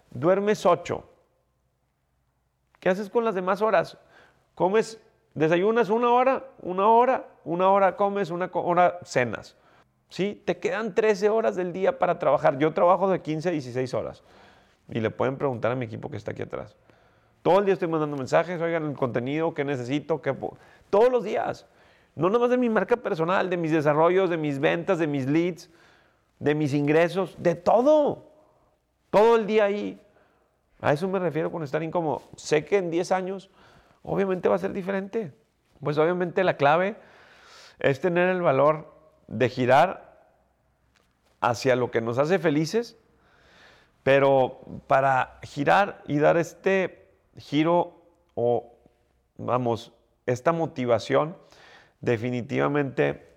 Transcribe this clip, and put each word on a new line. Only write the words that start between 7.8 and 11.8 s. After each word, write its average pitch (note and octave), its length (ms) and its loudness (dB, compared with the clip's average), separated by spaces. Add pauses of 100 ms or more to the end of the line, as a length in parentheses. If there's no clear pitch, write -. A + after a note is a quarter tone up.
comes, G3+ 340 -2
una F3 220 -6
co-, F3 100 -4
hora F3 400 2
cenas. - 540 -4 (540)
¿Sí? G3 340 -6
Te - 140 -2
quedan G3+ 360 -4
trece G#3+ 340 2
horas A3 280 2
del F3+ 160 -4
día F#3 260 0